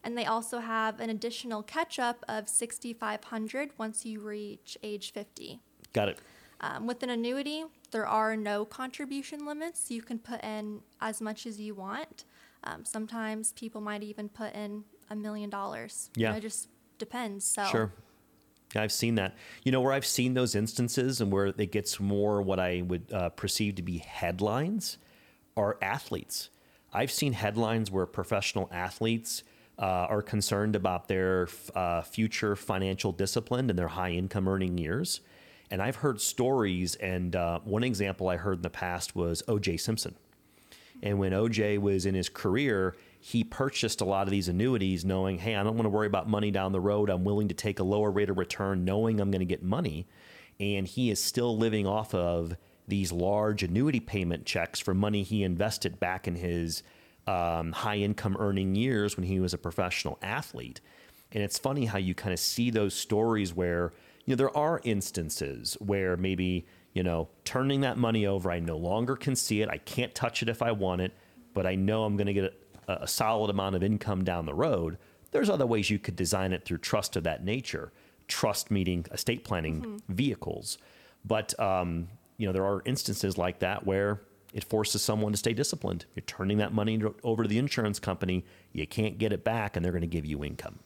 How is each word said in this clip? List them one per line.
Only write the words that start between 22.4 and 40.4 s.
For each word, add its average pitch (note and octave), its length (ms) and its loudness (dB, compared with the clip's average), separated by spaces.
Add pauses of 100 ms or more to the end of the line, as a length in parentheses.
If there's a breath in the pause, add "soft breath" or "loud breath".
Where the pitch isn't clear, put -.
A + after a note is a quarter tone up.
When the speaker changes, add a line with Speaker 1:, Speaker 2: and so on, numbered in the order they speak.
Speaker 2:
what F#2+ 180 2
I F2+ 240 2
would, F2+ 280 -2
uh, F2+ 180 0
perceive G#2 460 -2
to F#2+ 60 -6
be F2 160 -4
headlines G#2+ 1000 -2 (600 loud breath)
are G#2+ 240 2
athletes. - 680 -6 (440 soft breath)
I've B2+ 180 0
seen C#3+ 220 2
headlines A2 580 0
where F#2+ 140 2
professional G2 680 -2
athletes, A2 720 -2 (360 loud breath)
uh, F#2 300 2
are G#2 120 2
concerned G#2 540 2
about F#2 320 0
their F#2 400 4
f-, - 280 -14
uh, F2 280 2
future A2 520 0
financial F#2+ 560 0
discipline A#2 600 0
in F#2 40 2
their F2 120 2
high F2+ 240 -2
income F#2+ 360 0
earning F#2+ 300 2
years. F2+ 440 -2 (500 loud breath)
And F#2+ 100 -2
I've B2 160 0
heard C3 240 0
stories, G#2 760 2
and, F2+ 400 -2
uh, E2+ 260 0
one G#2+ 220 0
example G2 460 0
I F2 80 0
heard F#2 220 0
in - 20 -6
the E2+ 80 -4
past F2 460 -4
was E2+ 320 0
O A2 100 2
J F#2+ 200 0
Simpson. - 380 -4 (840 loud breath)